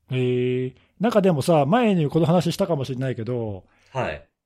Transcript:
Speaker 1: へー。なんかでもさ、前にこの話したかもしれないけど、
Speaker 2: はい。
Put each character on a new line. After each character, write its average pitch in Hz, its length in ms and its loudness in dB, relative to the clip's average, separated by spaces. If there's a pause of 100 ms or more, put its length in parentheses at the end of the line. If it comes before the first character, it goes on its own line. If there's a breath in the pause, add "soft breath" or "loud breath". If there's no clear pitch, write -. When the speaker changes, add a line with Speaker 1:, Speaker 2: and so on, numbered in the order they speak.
(100)
Speaker 1:
へ 131 60 -6
ー。 127 580 -2 (260 soft breath)
な 190 80 0
ん - 40 -2
か 202 100 4
で 185 100 4
も 139 80 0
さ、 151 240 4
前 214 300 2
に 156 160 2
こ 160 100 2
の 165 60 2
話 170 260 2
し - 60 -6
た 196 80 0
か 165 100 0
も 135 80 -4
し 131 80 -6
れ 123 60 -8
な 131 100 -4
い 123 80 -4
け 113 80 -6
ど、 110 400 -6 (260 soft breath)
Speaker 2:
は 113 200 -4
い。 73 160 -12 (200)